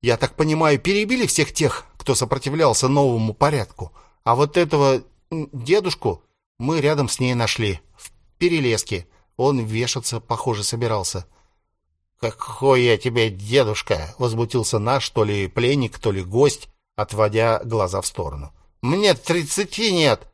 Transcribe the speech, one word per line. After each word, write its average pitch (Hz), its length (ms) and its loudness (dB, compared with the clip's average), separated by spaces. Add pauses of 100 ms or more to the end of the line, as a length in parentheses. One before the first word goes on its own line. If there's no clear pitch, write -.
Я 117 160 2
так - 200 -4
понимаю, 156 420 2
перебили 208 480 0
всех - 260 0
тех, - 340 -2 (100)
кто - 180 -2
сопротивлялся 135 720 0
новому 123 480 2
порядку. 139 580 -2 (300)
А 117 140 2
вот 147 200 2
этого, 143 460 2 (280)
м, 160 220 -6
дедушку 147 720 -2 (360)
мы 147 220 -2
рядом 143 280 0
с - 100 -6
ней 127 160 0
нашли, 110 460 -2 (160)
в - 160 -16 (240)
перелеске. 123 720 0 (280)
Он 135 220 2
вешаться, 117 600 -4
похоже, 110 420 -4
собирался". 110 640 -4 (920)
"Какой 127 640 0
я 117 160 4
тебе 117 320 0
дедушка!" 104 880 -2
возмутился 117 600 -2
наш, 120 300 -2
то 113 120 0
ли 101 240 0
пленник, 120 540 0
то 110 100 0
ли 95 120 -4
гость, 113 460 0 (280)
отводя 107 680 0
глаза 98 360 -2
в - 60 -8
сторону. 71 460 -10 (300)
"Мне 180 320 2
тридцати 190 760 -2
нет. 151 420 2